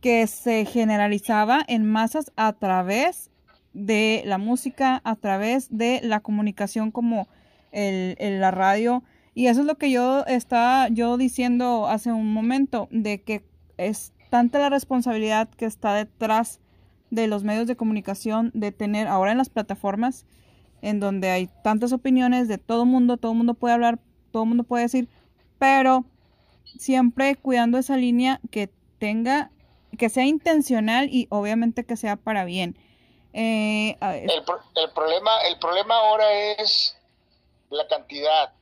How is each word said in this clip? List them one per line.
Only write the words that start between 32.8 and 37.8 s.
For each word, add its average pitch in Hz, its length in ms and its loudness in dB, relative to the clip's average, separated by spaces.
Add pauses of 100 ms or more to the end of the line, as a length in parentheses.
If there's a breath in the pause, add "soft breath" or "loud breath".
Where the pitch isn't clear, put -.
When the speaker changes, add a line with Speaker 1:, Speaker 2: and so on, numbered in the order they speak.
Speaker 1:
Eh, 214 680 -2
a 190 100 -4
ver. - 200 -4
Speaker 2:
El 160 120 -2
pro-, - 180 -4 (140)
el 160 160 0
problema, 180 500 0
el 175 180 -4
problema 196 400 0
ahora 214 340 4
es 208 640 -2 (720)
la 147 180 -4